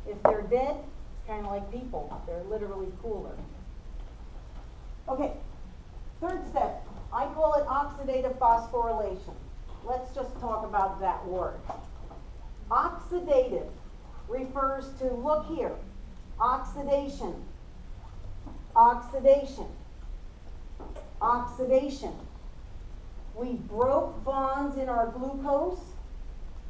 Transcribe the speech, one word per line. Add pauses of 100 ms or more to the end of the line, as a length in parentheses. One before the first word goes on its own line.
If
they're
dead,
it's
kinda
like
people. (160)
They're
literally (100)
cooler. (1700)
Okay, (840)
third
step. (260)
I
call
it
oxidative
phosphorylation. (500)
Let's
just
talk
about
that
word. (1120)
Oxidative (580)
refers
to,
look
here, (640)
oxidation, (1300)
oxidation, (1600)
oxidation. (1200)
We
broke
bonds
in
our
glucose (760)